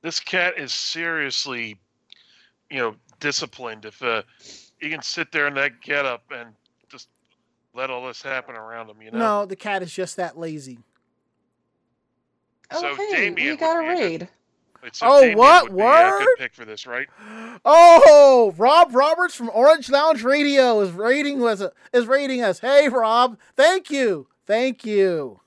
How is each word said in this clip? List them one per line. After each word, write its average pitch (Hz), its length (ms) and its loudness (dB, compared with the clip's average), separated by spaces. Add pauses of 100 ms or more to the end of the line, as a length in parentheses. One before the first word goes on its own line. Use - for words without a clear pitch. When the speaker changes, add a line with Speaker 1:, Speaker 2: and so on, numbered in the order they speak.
Speaker 1:
This 165 180 -10
cat 180 400 -6
is 135 140 -12
seriously, 139 1040 -10 (880)
you 143 80 -14
know, 113 180 -6 (260)
disciplined. 123 640 -12
If, 110 180 -20
uh, 113 180 -6 (560)
he 151 120 -14
can 156 120 -12
sit - 300 -12
there 147 160 -4
in 143 80 -8
that 135 260 -8
getup 139 480 -8
and 120 200 -18 (400)
just - 180 -20 (680)
let 131 160 -12
all 127 160 -12
this 123 160 -18
happen 131 340 -14
around 113 340 -18
him, 107 120 -20
you 110 80 -20
know? 113 80 -12
Speaker 2:
No, 208 280 -4
the 190 100 -18
cat 196 260 -10
is 170 100 -16
just 185 260 -12
that 175 200 -10
lazy. 151 400 -16 (1900)
Speaker 3:
Oh, 330 100 -10
Speaker 1:
So 285 140 -8
Speaker 3:
hey, 415 160 -10
Speaker 1:
Damien 359 240 -4
Speaker 3:
we 302 160 -6
Speaker 1:
would 302 80 -10
Speaker 3:
got 330 180 -2
a 330 40 -6
Speaker 1:
be 311 60 -8
a 339 80 -6
good 349 80 -6
Speaker 3:
raid. 175 260 -10 (540)
Speaker 1:
wait, 120 120 -20
so 233 120 -4
Speaker 2:
Oh, 277 140 6
Speaker 1:
Damien 220 160 4
Speaker 2:
what? 294 260 6
Speaker 1:
would 190 140 -8
be 196 60 -2
a - 20 0
good 349 340 4
Speaker 2:
Word? 415 80 -2 (100)
Speaker 1:
pick - 160 -12
for 240 120 -20
this, 110 220 -18
right? 127 200 -10 (580)
Speaker 2:
Oh, 294 920 8
Rob 285 360 4
Roberts 320 420 0
from 233 180 -12
Orange 277 360 2
Lounge 277 340 0
Radio 269 580 0
is 190 100 -4
rating 269 520 -6
us, 214 180 -4 (320)
is 247 120 0
rating 262 380 -4
us. 190 160 -4
Hey, 277 300 2
Rob. 233 480 -2 (180)
Thank 359 340 0
you. 214 380 -4 (180)
Thank 240 400 -4
you. 180 600 -4